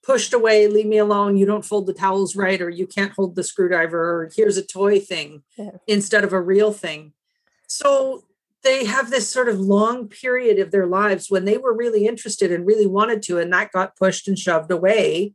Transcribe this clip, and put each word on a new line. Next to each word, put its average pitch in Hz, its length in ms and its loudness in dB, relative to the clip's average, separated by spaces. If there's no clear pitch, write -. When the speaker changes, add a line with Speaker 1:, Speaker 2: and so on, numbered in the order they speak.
Speaker 1:
pushed - 300 0
away, 220 340 4
"Leave 214 180 2
me 214 120 2
alone, 202 380 2
you 196 100 4
don't 208 200 -2
fold 202 220 -4
the 190 60 -4
towels 190 420 -2
right, 190 260 -2
or 175 80 -4
you 175 180 -6
can't 202 260 -6
hold 185 220 -4
the 180 80 -4
screwdriver, 170 560 -2
or 165 360 -4
here's 208 220 2
a 196 80 -6
toy 196 340 0
thing," 151 440 -8
Speaker 2:
Yeah. 208 140 -14
Speaker 1:
instead 202 360 2
of 185 100 -2
a 190 80 0
real 202 300 2
thing. 156 420 -12
So - 560 0
they 262 220 2
have 233 240 -2
this 254 200 -2
sort 247 200 0
of 196 100 -2
long 208 480 0
period 247 520 0
of 180 120 -2
their 190 160 2
lives 190 420 -2
when 190 160 0
they 214 120 2
were 254 180 0
really 226 320 0
interested 208 440 -2
and 175 140 -2
really 208 220 4
wanted 208 360 0
to, 175 160 -4
and 170 140 -2
that 202 180 -2
got 190 260 -2
pushed - 300 0
and 190 120 -2
shoved 160 320 0
away 185 640 2